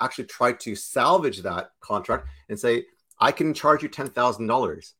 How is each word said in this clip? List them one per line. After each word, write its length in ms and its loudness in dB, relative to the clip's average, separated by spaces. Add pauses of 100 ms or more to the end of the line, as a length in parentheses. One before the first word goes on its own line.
actually 240 -4
tried 360 0
to 140 -6
salvage 680 0
that 380 -6
contract 480 -4 (200)
and 100 -8
say, 280 2 (340)
"I 120 6
can 200 0
charge 300 2
you 80 -6
ten 180 -8
thousand 380 0
dollars" 540 -2